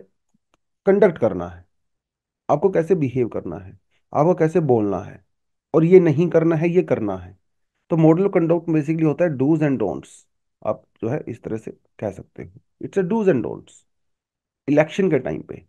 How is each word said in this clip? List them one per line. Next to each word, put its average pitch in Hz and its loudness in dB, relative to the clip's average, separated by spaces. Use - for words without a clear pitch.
कंडक्ट 196 4
करना 90 -2
है, 87 -18
आपको 147 2
कैसे 170 0
बिहेव 127 -2
करना - -10
है, 92 -20
आपको 160 2
कैसे 165 0
बोलना 110 0
है, - -18
और 165 4
ये 185 8
नहीं 165 2
करना 165 2
है, 160 -2
ये 175 2
करना 110 -4
है। 90 -18
तो 170 0
model 160 4
conduct 165 0
basically 160 -2
होता 156 0
है 151 -2
do's 147 2
and 139 0
don'ts, 80 -6
आप - -6
जो 110 -2
है 147 -6
इस - -12
तरह 107 -8
से - -14
कह 107 -6
सकते - -18
हो, 92 -20
it's - -6
a 185 0
do's 214 -2
and 143 2
don'ts 55 -10
इलेक्शन 147 0
के 143 2
टाइम - -8
पे। - -16